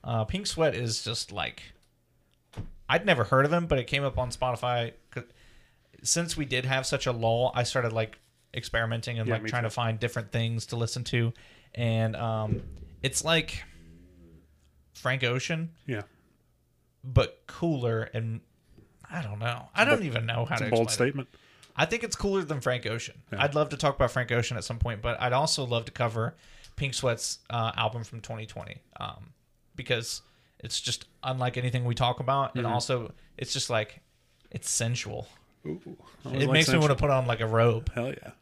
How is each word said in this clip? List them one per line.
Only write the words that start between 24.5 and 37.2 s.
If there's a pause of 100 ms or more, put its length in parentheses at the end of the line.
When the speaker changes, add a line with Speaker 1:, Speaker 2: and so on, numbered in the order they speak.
Speaker 1:
at
some
point,
but
I'd
also
love
to
cover (400)
Pink
Sweat's, (100)
uh,
album
from
twenty
twenty, (180)
um, (440)
because (380)
it's
just (180)
unlike
anything
we
talk
about,
and
Speaker 2:
Mm-hmm.
Speaker 1:
also (240)
it's
just,
like, (500)
it's
sensual. (380)
Speaker 2:
Ooh, (460)
I
always
Speaker 1:
It
Speaker 2:
like
Speaker 1:
makes
me
wanna
Speaker 2:
sensual.
Speaker 1:
put
on,